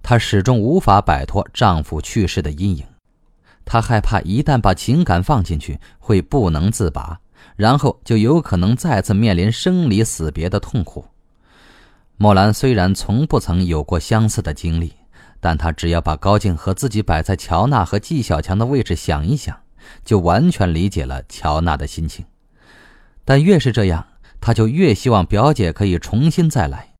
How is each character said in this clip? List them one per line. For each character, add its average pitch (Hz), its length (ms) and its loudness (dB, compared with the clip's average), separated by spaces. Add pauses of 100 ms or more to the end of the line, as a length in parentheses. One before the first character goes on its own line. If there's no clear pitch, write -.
她 120 160 2
始 104 240 0
终 120 180 2
无 131 180 0
法 104 220 4
摆 71 240 -2
脱 - 300 -4
丈 90 280 2
夫 78 180 -6
去 95 260 -2
世 87 160 -4
的 76 80 -4
阴 87 260 -4
影。 67 80 -14 (800)
她 - 160 2
害 110 180 0
怕 104 220 0
一 104 220 -2
旦 143 180 2
把 98 140 2
情 143 280 0
感 90 200 2
放 143 200 0
进 80 160 -4
去， - 220 -10 (180)
会 98 220 2
不 107 300 0
能 80 200 0
自 98 200 -2
拔， - 280 -10 (380)
然 117 220 2
后 131 260 0
就 120 140 0
有 139 240 4
可 - 160 -2
能 98 180 2
再 131 240 0
次 101 140 -2
面 104 200 2
临 90 160 2
生 180 380 0
离 107 160 0
死 80 260 -6
别 80 200 -6
的 101 100 -2
痛 98 240 -6
苦。 - 200 -14 (1120)
莫 104 140 6
兰 101 220 4
虽 131 180 0
然 95 220 2
从 117 320 -2
不 151 120 0
曾 90 280 0
有 78 180 -2
过 87 160 -2
相 110 260 0
似 - 140 -2
的 76 140 -6
经 82 260 -4
历， 82 100 -6 (480)
但 82 180 -2
她 82 140 -2
只 85 200 -4
要 85 100 2
把 78 160 -2
高 101 220 2
静 92 180 0
和 95 160 -4
自 131 160 -4
己 107 140 -2
摆 78 200 0
在 - 140 -2
乔 90 300 -2
娜 131 180 2
和 98 140 -4
纪 135 240 -4
小 78 180 -2
强 95 160 -4
的 110 80 0
位 127 180 0
置 90 140 -4
想 73 300 -4
一 135 100 0
想， - 180 -10 (480)
就 107 180 2
完 95 300 2
全 92 220 0
理 85 160 0
解 82 160 -4
了 65 240 -8
乔 - 320 -4
娜 82 160 0
的 139 100 -8
心 80 220 -8
情。 - 160 -12 (1000)
但 139 200 4
越 180 160 6
是 131 120 2
这 104 160 0
样， 85 200 0 (340)
她 117 140 0
就 110 120 4
越 143 280 2
希 - 160 -2
望 95 160 4
表 120 260 2
姐 95 180 0
可 101 140 -4
以 90 140 2
重 127 320 0
新 165 180 2
再 117 180 0
来。 - 320 -10